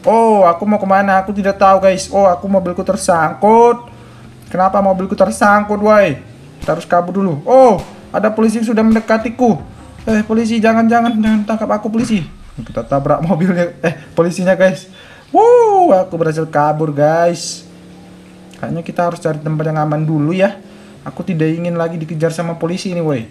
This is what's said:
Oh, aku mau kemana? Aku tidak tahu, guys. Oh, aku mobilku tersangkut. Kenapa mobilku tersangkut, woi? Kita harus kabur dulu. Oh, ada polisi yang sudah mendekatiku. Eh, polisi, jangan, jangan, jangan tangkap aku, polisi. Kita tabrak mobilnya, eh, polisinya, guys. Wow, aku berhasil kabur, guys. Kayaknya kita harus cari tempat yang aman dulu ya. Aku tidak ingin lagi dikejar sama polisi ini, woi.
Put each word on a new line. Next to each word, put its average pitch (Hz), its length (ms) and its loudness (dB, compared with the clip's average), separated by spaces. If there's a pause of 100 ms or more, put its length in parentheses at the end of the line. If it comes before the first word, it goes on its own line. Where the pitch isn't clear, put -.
Oh, 214 400 4
aku 170 240 2
mau 208 160 0
kemana? 196 400 2
Aku 202 80 -8
tidak 196 320 -2
tahu, 190 160 6
guys. 185 320 0
Oh, 196 160 2
aku 180 240 0
mobilku 180 320 -2
tersangkut. 202 1040 2 (640)
Kenapa 190 320 0
mobilku 190 320 0
tersangkut, 208 640 2
woi? 202 400 2 (400)
Kita 156 160 -4
harus 170 80 -8
kabur 180 400 -2
dulu. 165 240 -2
Oh, 247 320 6 (320)
ada 196 240 -2
polisi 220 240 0
yang 220 80 -4
sudah 220 160 0
mendekatiku. 220 800 0 (400)
Eh, 214 240 -2
polisi, 226 320 -2
jangan, 226 320 2
jangan, 233 320 0
jangan 220 240 2
tangkap 214 320 -4
aku, 220 80 -10
polisi. 226 320 -2 (400)
Kita 117 240 -10
tabrak 143 400 -2
mobilnya, 175 560 -2
eh, 165 160 -4 (160)
polisinya, 175 480 0
guys. 185 320 0 (400)
Wow, 415 640 4
aku 180 240 0
berhasil 160 320 -2
kabur, 151 400 0
guys. 160 720 -2 (960)
Kayaknya 165 240 -8
kita - 240 -6
harus 170 160 -4
cari 156 160 -4
tempat 156 320 -4
yang 156 160 -2
aman 151 160 -2
dulu 156 320 0
ya. 190 240 0 (480)
Aku 143 160 -12
tidak 160 280 -2
ingin 170 280 -4
lagi 165 160 -4
dikejar 160 400 -4
sama 165 240 -8
polisi 180 320 -6
ini, 175 120 -6
woi. 139 280 -4